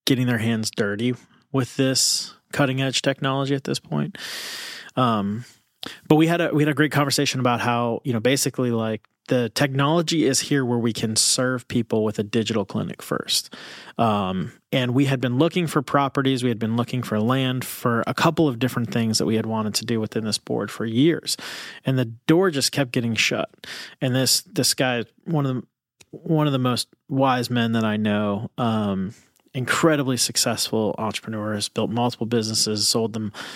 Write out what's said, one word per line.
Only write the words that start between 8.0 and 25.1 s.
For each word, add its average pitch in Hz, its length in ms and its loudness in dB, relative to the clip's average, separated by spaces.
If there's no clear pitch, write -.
you 135 80 0
know, 117 80 0
basically, 127 500 0
like, 110 360 -2
the 123 200 2
technology 147 800 0
is 131 120 2
here 139 280 0
where 120 120 0
we 117 140 0
can 110 240 -4
serve 127 520 0
people 113 360 0
with 107 140 -2
a 110 40 0
digital 107 440 0
clinic - 340 -6
first. - 540 -4
Um, 95 560 0
and 123 220 0
we 139 140 4
had 135 120 0
been 123 200 0
looking 165 280 2
for 151 140 0
properties. 135 640 0
We 123 80 2
had 107 80 -2
been 113 180 -2
looking 120 260 -2
for 107 160 -2
land 127 460 0
for 117 420 -2
a - 60 -2
couple 165 360 2
of 120 100 0
different 120 340 -2
things 113 240 2
that - 80 0
we 107 120 2
had 110 100 0
wanted 110 300 -2
to 110 100 -4
do 113 120 0
within 107 280 -4
this 104 100 -2
board 110 340 -4
for - 140 -6
years. 127 540 2
And 131 120 2
the 123 60 2
door 160 460 2
just 139 200 0
kept 135 220 -2
getting 117 220 0
shut. - 360 0
And 127 120 2
this, 127 280 2
this - 320 0
guy, 123 300 0